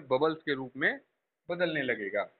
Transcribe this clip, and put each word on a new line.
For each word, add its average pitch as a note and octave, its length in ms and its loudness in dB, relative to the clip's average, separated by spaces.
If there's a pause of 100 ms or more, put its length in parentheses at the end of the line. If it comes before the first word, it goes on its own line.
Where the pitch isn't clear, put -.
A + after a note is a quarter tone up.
bubbles D3+ 360 2
के D3 100 0
रूप C3 240 -8
में G#3+ 220 0 (500)
बदलने E3+ 340 0
लगेगा। G#2 440 -2 (120)